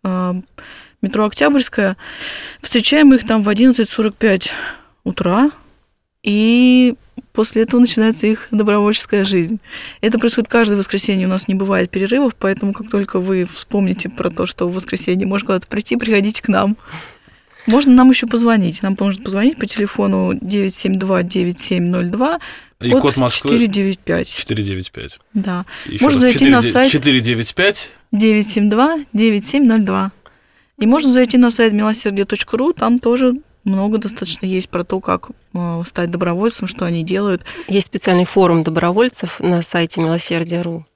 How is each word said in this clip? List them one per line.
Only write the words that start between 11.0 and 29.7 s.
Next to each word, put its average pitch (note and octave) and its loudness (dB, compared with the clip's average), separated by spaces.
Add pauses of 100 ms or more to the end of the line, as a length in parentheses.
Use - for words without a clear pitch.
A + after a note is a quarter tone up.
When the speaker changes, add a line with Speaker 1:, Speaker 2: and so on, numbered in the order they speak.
Speaker 1:
у - 0
нас F#3 -2
не F#3+ -2
бывает F#3+ -2
перерывов, A3+ 0
поэтому G3 -2
как G#3+ -12
только G3 -2
вы F#3 -2
вспомните - -4
про - -6
то, E3 -4
что - -4
в F3 -4
воскресенье F#3 -4
можно G3 -4
куда-то F#3+ -2
прийти, G#3 -4
приходите G#3+ -2
к - -6
нам. G3 2 (920)
Можно B3+ 6
нам B3+ 8
еще B3 2
позвонить. A3+ 0
Нам G3 -2
можно G3 -2
позвонить G#3+ 0
по G#3+ -6
телефону G3 -2
девять G3 -4
семь F#3+ -2
два F#3+ 0
девять F3+ -2
семь F3+ -2
ноль F3+ -2
два, C4+ -2 (400)
Speaker 2:
И A#2+ -4
код C3 2
Москвы C3 0
Speaker 1:
четыре A#3 4
девять G3 -2
пять. - -4
Speaker 2:
четыре G#2+ -6
девять F#2+ -8
пять. - -16 (160)
Speaker 1:
Да. F#3 -4 (200)
Speaker 2:
Еще - -2
Speaker 1:
Можно C#4 4
Speaker 2:
раз, B3+ 6
Speaker 1:
зайти C4+ 6
на C4+ 8
Speaker 2:
четыре A#3 4
девять, F#3 4
Speaker 1:
сайт B3+ 4
Speaker 2:
четыре C3 2
девять A#2 -2
пять. G3+ -2 (200)
Speaker 1:
девять G#3+ 2
семь G#3 0
два C4 2 (160)
девять G#3+ 2
семь C#4 2
ноль A3+ 4